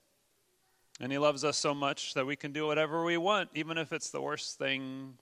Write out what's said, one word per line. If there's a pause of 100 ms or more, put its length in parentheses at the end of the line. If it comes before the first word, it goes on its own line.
(1040)
And
he
loves
us
so
much
that
we
can
do
whatever
we
want,
even
if
it's
the
worst
thing